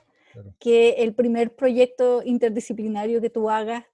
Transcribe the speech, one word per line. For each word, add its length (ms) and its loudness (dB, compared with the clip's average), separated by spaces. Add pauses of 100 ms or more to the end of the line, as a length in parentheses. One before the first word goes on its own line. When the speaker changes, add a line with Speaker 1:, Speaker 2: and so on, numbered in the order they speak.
(320)
Speaker 1:
claro. 260 -20
Speaker 2:
que 360 4
el 200 -2
primer 400 0
proyecto 720 0
interdisciplinario 960 -4
que 100 -4
tú 200 -4
hagas 440 -4